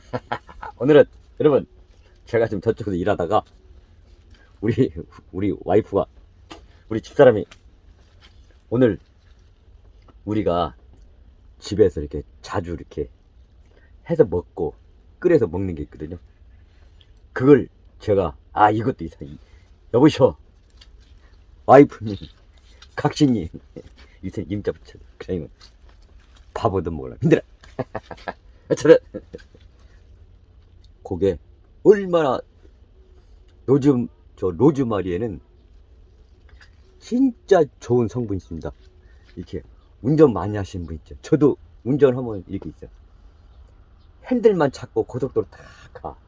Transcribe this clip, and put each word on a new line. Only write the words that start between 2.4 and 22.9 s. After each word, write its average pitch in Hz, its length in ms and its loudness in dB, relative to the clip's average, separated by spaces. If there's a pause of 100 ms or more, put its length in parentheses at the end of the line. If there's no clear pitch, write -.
지금 107 140 -6
저쪽에서 107 360 -4
일하다가 90 460 -2 (1160)
우리, 110 320 -2 (400)
우리 95 320 -4
와이프가, 98 400 0 (840)
우리 113 120 -6
집사람이 117 460 4 (1200)
오늘 120 280 2 (1300)
우리가 87 500 -2 (840)
집에서 95 420 0
이렇게 73 220 -10 (200)
자주 87 300 -8
이렇게 78 360 -10 (1000)
해서 160 140 4
먹고 87 500 -4 (440)
끓여서 160 280 2
먹는 90 280 -6
게 73 100 -10
있거든요. 80 340 -14 (1120)
그걸 131 360 4 (300)
제가, 98 380 -2 (160)
아, 107 180 4
이것도 110 340 -4
있어. 80 200 -14
이-, 71 140 -18 (560)
여보시오, 127 420 4 (1300)
와이프님, 110 500 6 (800)